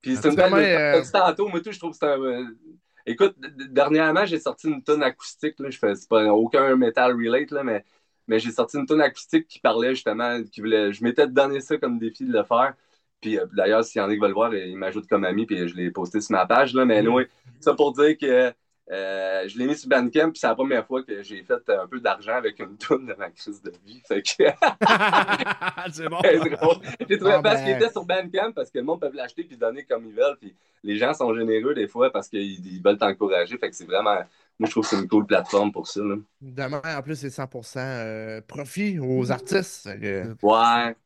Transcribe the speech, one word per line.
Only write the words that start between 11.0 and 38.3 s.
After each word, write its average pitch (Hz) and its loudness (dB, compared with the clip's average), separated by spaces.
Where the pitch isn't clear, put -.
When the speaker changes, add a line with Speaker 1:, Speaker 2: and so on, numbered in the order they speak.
Speaker 1:
m'étais 123 4
donné 139 2
ça 151 -4
comme 123 -2
défi 113 -6
de 127 -4
le 110 2
faire. 127 0
Puis, 110 -2
euh, 92 -2
d'ailleurs, 104 2
s'il 113 -4
y 101 0
en 98 -2
a 104 0
qui 104 -2
veulent 101 2
voir, 113 0
ils 92 -8
m'ajoutent 95 -6
comme 98 2
ami, 101 0
puis 90 -4
je 85 -10
l'ai 90 -4
posté 92 -6
sur 107 -6
ma 92 2
page, 123 2
là, 131 2
mais 107 4
Speaker 3:
Mm. 110 4
Speaker 1:
anyway, 123 2
ça 143 2
pour 143 2
dire 147 4
que, 127 2
euh, 95 -4
je 104 -12
l'ai 123 -2
mis 143 0
sur 147 -12
Bandcamp, 131 2
puis - -14
c'est - -4
la 113 2
première 127 -2
fois 131 -4
que 104 -10
j'ai 98 -16
fait 120 -4
un 95 0
peu 127 -10
d'argent 107 -4
avec 113 -4
une 101 -12
toune 135 -2
de 107 -10
ma 92 -12
crise 101 -16
de 104 -14
vie, 117 -20
fait 104 -4
que - 0
<laughs> - 2
Speaker 3:
<laughs> 196 0
C'est 160 -8
bon. 165 -6
Speaker 1:
c'est 160 4
drôle. 160 2
J'ai 208 0
trouvé 190 4
Speaker 2:
Ah, 165 4
Speaker 1:
parce 208 4
Speaker 2:
ben. 135 -4
Speaker 1:
qu'il 131 0
était 226 2
sur 202 -8
Bandcamp, 185 -2
parce 131 -8
que - -6
le 123 -6
monde 165 -2
peut 143 -4
l'acheter 135 -12
puis 139 -20
donner 117 -4
comme 113 -6
ils 110 -18
veulent, 139 0
puis 98 -20
les 104 -4
gens 127 0
sont 117 0
généreux 113 0
des 104 -4
fois 123 0
parce 98 -6
qu'ils, 98 -8
ils 92 -12
veulent 101 4
t'encourager, 95 0
fait 107 -6
que - -20
c'est 85 -18
vraiment, 101 0
moi, 113 -2
je 110 -2
trouve 113 -2
que - -6
c'est 101 -2
une 92 -6
cool 107 2
plateforme 101 0
pour - -10
ça, - -8
là. 104 -4
Speaker 2:
Demain, 135 -8
en 165 -8
plus, 147 -10
c'est 135 -12
cent 131 -10
pour 120 -14
cent, - -12
euh, 110 -8